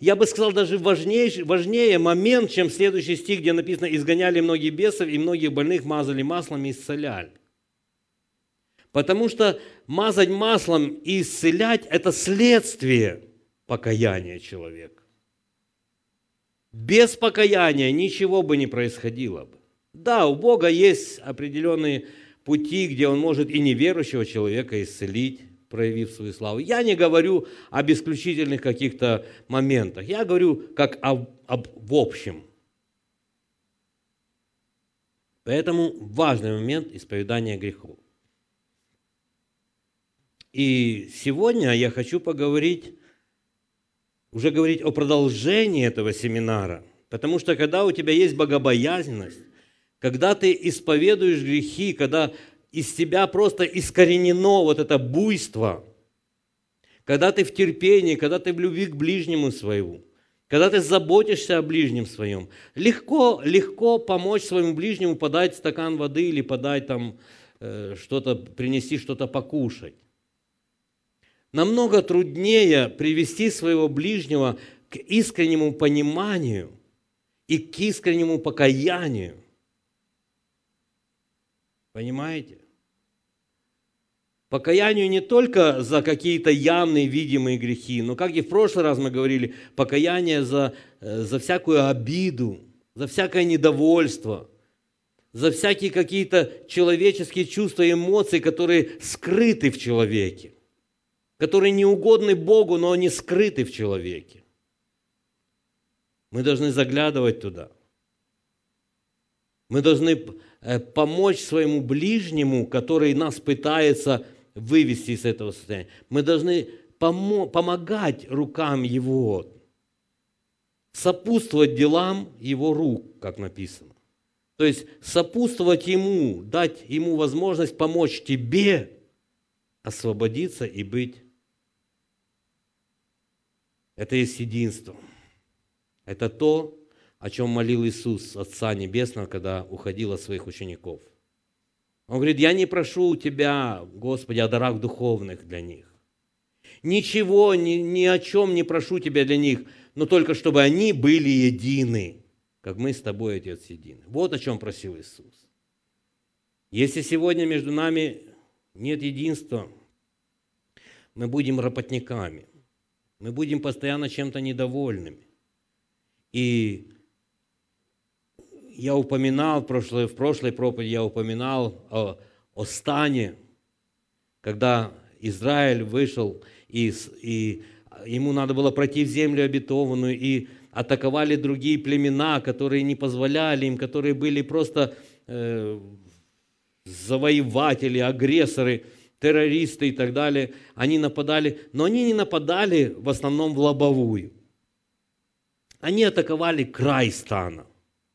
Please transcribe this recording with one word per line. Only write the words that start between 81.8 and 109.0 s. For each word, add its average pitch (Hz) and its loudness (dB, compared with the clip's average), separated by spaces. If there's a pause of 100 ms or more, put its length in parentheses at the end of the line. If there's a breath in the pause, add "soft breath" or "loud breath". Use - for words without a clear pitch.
Понимаете? 135 -8 (1900)
Покаянию 196 2
не 190 2
только 190 4
за 139 2
какие-то 160 2
явные, 151 4
видимые 131 0
грехи, 120 -4
но, 123 -2
как 180 -2
и 160 0
в - -12
прошлый 196 2
раз 147 2
мы 135 -2
говорили, 131 0 (200 loud breath)
покаяние 151 0
за, 135 -2 (260 loud breath)
э, 107 -6
за 107 -4
всякую 160 2
обиду, 127 -2 (340)
за 135 -8
всякое 185 0
недовольство, 151 2 (840)
за 139 0
всякие 196 0
какие-то 185 2 (160 loud breath)
человеческие 175 2
чувства 190 -2
и 170 6
эмоции, 180 2
которые 165 2
скрыты 202 2
в - -12
человеке, 107 -2 (840)
которые 196 2
не 196 4
угодны 202 6
Богу, 175 4
но 175 2
они 180 2
скрыты 180 0
в - -8
человеке. 95 -8 (1900)
Мы 123 -4
должны 143 2
заглядывать 131 0
туда. 87 -12 (2000)